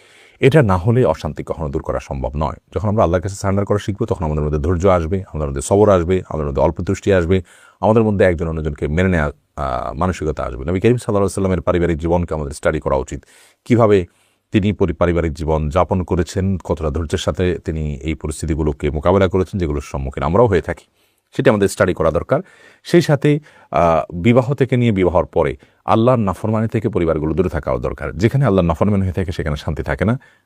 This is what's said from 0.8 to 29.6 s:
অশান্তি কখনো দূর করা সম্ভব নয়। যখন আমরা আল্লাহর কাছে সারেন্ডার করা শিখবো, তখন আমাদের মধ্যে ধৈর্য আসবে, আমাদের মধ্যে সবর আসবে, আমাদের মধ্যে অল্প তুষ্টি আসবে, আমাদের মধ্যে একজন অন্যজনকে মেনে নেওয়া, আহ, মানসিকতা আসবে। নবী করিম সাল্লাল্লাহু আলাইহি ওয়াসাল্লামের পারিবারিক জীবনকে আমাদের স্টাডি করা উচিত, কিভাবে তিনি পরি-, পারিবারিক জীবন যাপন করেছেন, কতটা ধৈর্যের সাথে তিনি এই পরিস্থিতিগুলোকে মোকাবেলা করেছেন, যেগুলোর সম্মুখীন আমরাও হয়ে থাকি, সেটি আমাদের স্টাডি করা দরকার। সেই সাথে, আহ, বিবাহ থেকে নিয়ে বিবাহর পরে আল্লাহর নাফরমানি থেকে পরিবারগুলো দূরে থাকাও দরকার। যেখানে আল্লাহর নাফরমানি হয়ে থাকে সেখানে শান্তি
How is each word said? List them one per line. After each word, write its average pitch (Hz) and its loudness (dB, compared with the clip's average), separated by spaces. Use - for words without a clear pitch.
অশান্তি 78 -2
কখনো 80 -6
দূর 73 -4
করা 64 -4
সম্ভব 65 -8
নয়। 73 -4
যখন 104 -2
আমরা 104 2
আল্লাহর 87 2
কাছে 98 -6
সারেন্ডার 98 -2
করা 101 0
শিখবো, 104 -4
তখন 85 -4
আমাদের 76 -2
মধ্যে 76 -2
ধৈর্য 85 2
আসবে, 90 2
আমাদের 76 -6
মধ্যে 69 -6
সবর 104 4
আসবে, 90 2
আমাদের 73 -4
মধ্যে 69 0
অল্প 82 0
তুষ্টি 98 -2
আসবে, 90 2
আমাদের 110 4
মধ্যে 104 2
একজন 85 2
অন্যজনকে 78 -4
মেনে 87 2
নেওয়া, 78 0
আহ, 64 -6
মানসিকতা 78 -2
আসবে। 65 -6
নবী - -10
করিম 90 -2
সাল্লাল্লাহু 120 2
আলাইহি 101 2
ওয়াসাল্লামের 95 0
পারিবারিক 85 0
জীবনকে 85 0
আমাদের 71 -6
স্টাডি 78 -2
করা 69 -2
উচিত, 67 -6
কিভাবে 104 4
তিনি 104 2
পরি-, 87 0
পারিবারিক 85 0
জীবন 78 -2
যাপন 90 0
করেছেন, 92 -2
কতটা 80 -4
ধৈর্যের 82 -4
সাথে 90 -2
তিনি 78 -4
এই 76 -6
পরিস্থিতিগুলোকে 76 -4
মোকাবেলা 90 2
করেছেন, 95 -2
যেগুলোর 76 -2
সম্মুখীন 67 -8
আমরাও 92 4
হয়ে 98 2
থাকি, - -8
সেটি 135 0
আমাদের 101 2
স্টাডি 92 0
করা 80 2
দরকার। 123 -2
সেই 175 4
সাথে, 147 2
আহ, 82 2
বিবাহ 117 2
থেকে 123 0
নিয়ে 120 2
বিবাহর 87 2
পরে 73 -2
আল্লাহর 117 4
নাফরমানি 110 -2
থেকে 113 -2
পরিবারগুলো 80 0
দূরে 87 0
থাকাও 69 -4
দরকার। 67 -8
যেখানে 117 2
আল্লাহর 95 2
নাফরমানি 98 0
হয়ে 92 -2
থাকে 87 -4
সেখানে 76 -4
শান্তি 76 -6